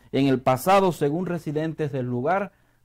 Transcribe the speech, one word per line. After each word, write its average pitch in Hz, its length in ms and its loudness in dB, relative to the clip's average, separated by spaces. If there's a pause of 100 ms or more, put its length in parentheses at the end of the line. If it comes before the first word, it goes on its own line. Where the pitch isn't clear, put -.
(100)
en 135 160 2
el 131 140 2
pasado, 185 500 4
según 156 360 -2
residentes 156 640 -6
del 127 140 -4
lugar 156 460 -2 (320)